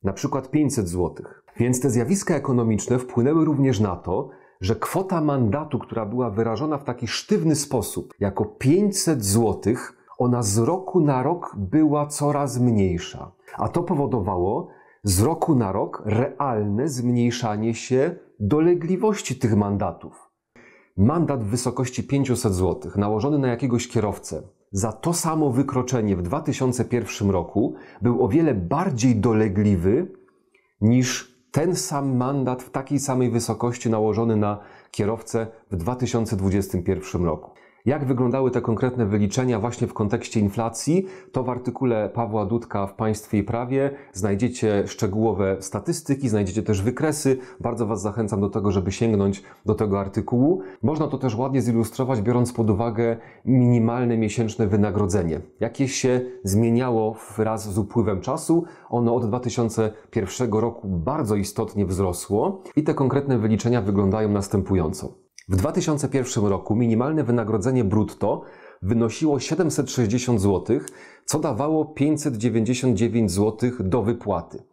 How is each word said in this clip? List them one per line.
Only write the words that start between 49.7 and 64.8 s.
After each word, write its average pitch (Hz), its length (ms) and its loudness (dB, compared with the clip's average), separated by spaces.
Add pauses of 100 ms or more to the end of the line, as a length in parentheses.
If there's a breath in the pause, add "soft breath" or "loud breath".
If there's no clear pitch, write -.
tego 101 240 0
artykułu. 120 640 0 (220 loud breath)
Można 147 240 0
to 131 100 -4
też 127 180 -2
ładnie 131 260 0
zilustrować, 113 600 0
biorąc 120 320 2
pod 110 160 0
uwagę 117 480 0 (280 loud breath)
minimalne 120 720 4
miesięczne 110 500 0
wynagrodzenie, 98 760 0 (180)
jakie 117 280 -2
się 127 340 0 (220 loud breath)
zmieniało 113 720 2 (220)
wraz 107 360 -2
z 95 40 0
upływem 101 440 0
czasu. 160 420 0 (260 loud breath)
Ono 117 260 0
od 113 100 0
dwa 110 140 -2
tysiące 113 520 0 (200 loud breath)
pierwszego 110 500 -2
roku 117 260 -4
bardzo 104 480 -2
istotnie 101 500 -2
wzrosło 98 760 0 (140 loud breath)
i - 80 2
te 151 100 2
konkretne 135 440 2
wyliczenia 110 440 2
wyglądają 101 480 2
następująco. 95 920 -2 (280)